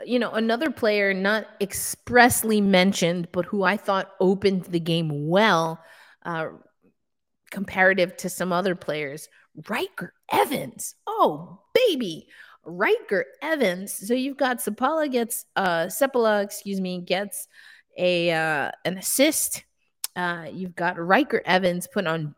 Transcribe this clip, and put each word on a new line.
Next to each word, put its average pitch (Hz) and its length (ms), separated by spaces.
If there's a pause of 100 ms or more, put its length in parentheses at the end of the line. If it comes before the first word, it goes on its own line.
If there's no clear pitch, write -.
you 240 140
know, 196 120
another 226 380
player 208 440
not 202 340 (120)
expressly 226 1000
mentioned, 185 720
but 180 140
who 202 180
I 185 120
thought 196 440
opened 190 460
the 170 140
game 160 480
well, 165 560 (400)
uh, 160 260 (1000)
comparative 190 680
to 185 120
some 180 240
other 180 220
players, 151 520 (400)
Ryker 262 460 (180)
Evans. 302 640 (120)
Oh, 180 520 (140)
baby. 269 540 (360)
Ryker 196 640 (160)
Evans. 208 500 (160)
So 240 60
you've 262 240
got 247 220
Sapala 285 520
gets, 233 340 (100)
uh, 175 320
Sepala, 220 560
excuse 196 360
me, 180 220
gets 190 460 (500)
a, 175 340
uh, 156 380 (160)
an 185 140
assist. - 640 (520)
Uh, 175 380
you've 175 220
got 175 240
Ryker 190 460
Evans 180 460
putting 190 160
on 160 300